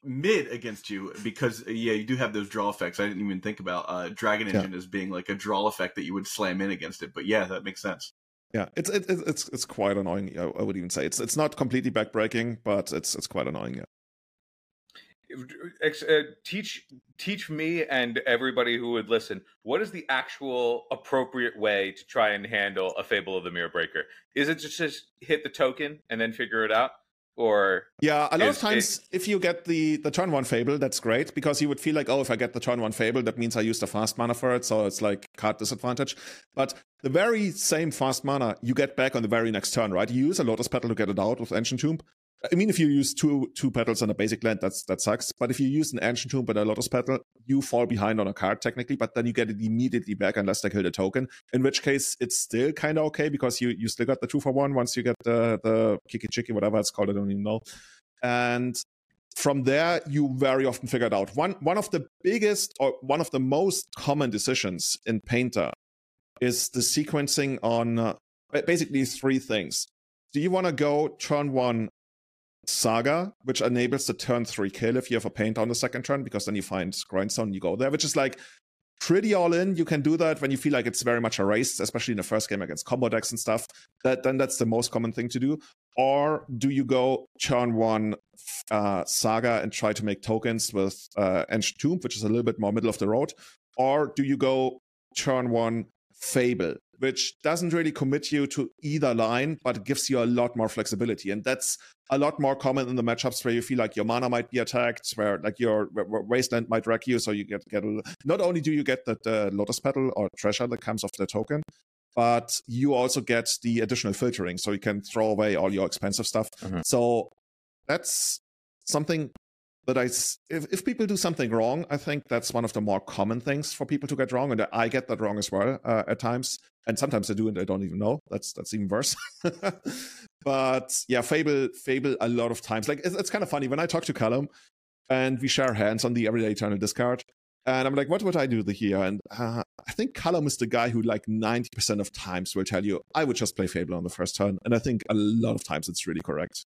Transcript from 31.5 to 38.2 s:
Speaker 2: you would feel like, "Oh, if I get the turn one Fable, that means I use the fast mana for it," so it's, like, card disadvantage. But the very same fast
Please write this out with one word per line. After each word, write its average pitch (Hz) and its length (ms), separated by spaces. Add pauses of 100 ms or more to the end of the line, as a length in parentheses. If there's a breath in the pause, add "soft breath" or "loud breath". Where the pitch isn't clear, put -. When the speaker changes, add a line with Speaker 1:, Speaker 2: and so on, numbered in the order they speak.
Speaker 2:
you 147 80
would 139 100
feel 156 160
like, 143 140
"Oh, 135 100
if 131 100
I 120 60
get 117 160
the 120 80
turn 120 220
one 107 100
Fable, 117 300
that 110 160
means 117 180
I 113 60
use 110 180
the 101 80
fast 110 300
mana 120 160
for 123 220
it," 123 100
so 107 200
it's, 98 160
like, 104 240 (120)
card 107 180
disadvantage. 123 600 (360 loud breath)
But 135 200 (280 loud breath)
the 135 80
very 202 420
same 156 400
fast 131 340